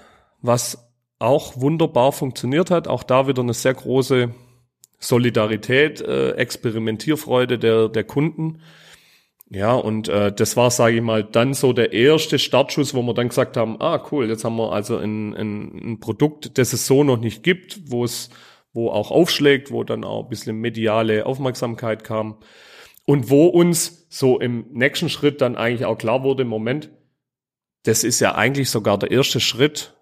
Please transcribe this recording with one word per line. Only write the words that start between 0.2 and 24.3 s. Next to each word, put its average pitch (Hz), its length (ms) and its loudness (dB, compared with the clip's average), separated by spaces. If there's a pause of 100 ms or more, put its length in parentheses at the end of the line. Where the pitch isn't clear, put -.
was - 500 -2 (280)
auch 127 420 0
wunderbar 143 520 2
funktioniert 143 580 -2
hat, 170 180 0
auch 123 140 -2
da 135 260 2
wieder 127 140 0
eine 120 100 0
sehr 131 220 0
große 127 580 0 (680)
Solidarität, 120 1000 2
äh, 135 320 -2
Experimentierfreude 120 1300 -2
der, 113 320 2
der 107 140 -2
Kunden. 160 580 -4 (880)
Ja, 101 240 0
und, 110 340 -2
äh, 101 240 0
das 104 240 -2
war, 123 140 4
sag 117 240 2
ich 113 80 0
mal, 110 220 0
dann 120 300 0
so 131 180 2
der 113 200 0
erste 147 460 4
Startschuss, - 560 0
wo 123 80 -2
wir 120 120 -2
dann 120 140 -2
gesagt - 280 -2
haben, 113 240 -4
ah, 156 300 -2
cool, 135 180 -2
jetzt 110 160 -4
haben 113 120 -4
wir 113 160 -2
also 104 240 -4
ein, 107 380 -6
ein, 107 580 -8
ein 110 80 -10
Produkt, 143 560 -4
das 123 160 2
es 120 140 -4
so 139 160 6
noch 135 160 4
nicht 113 240 -6
gibt, 175 480 -4
wo 120 140 -2
es, - 260 -8 (420)
wo 117 180 -2
auch 104 200 -2
aufschlägt, 143 640 2
wo 117 100 -4
dann 113 220 -6
auch 107 180 -6
ein 110 60 -14
bisschen 110 300 -8
mediale 110 680 0
Aufmerksamkeit 123 760 -4
kam 110 320 -6 (680)
und 135 240 2
wo 143 180 8
uns 175 640 2
so 127 300 2